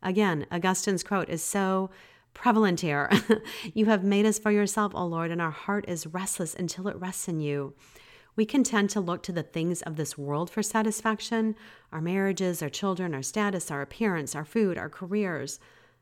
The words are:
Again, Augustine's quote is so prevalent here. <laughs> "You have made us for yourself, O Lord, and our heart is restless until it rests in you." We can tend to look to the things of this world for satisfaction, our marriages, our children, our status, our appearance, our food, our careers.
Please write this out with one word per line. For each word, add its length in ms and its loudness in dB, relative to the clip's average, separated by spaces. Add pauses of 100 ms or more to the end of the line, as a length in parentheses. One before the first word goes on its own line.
Again, 480 2
Augustine's 540 0
quote 240 0
is 160 -4
so 460 0 (440)
prevalent 460 4
here. 300 0 (340)
<laughs> 300 -10
"You 140 4
have 180 4
made 200 6
us 140 4
for 120 2
yourself, 440 2
O 100 -2
Lord, 260 -2
and 100 -2
our 100 0
heart 380 -4
is 180 -6
restless 480 -4
until 320 -6
it 80 -4
rests 320 -8
in 140 -2
you." 320 -2 (640)
We 80 4
can 200 4
tend 240 2
to 100 -2
look 240 -2
to 80 -8
the 120 -2
things 400 -2
of 120 -8
this 220 -4
world 320 -4
for 120 -2
satisfaction, 920 0 (380)
our 80 -4
marriages, 600 0
our 60 -2
children, 480 -2
our 60 -4
status, 500 -2
our 100 -4
appearance, 540 -2
our 80 -6
food, 340 0
our 120 -6
careers. 680 -4 (440)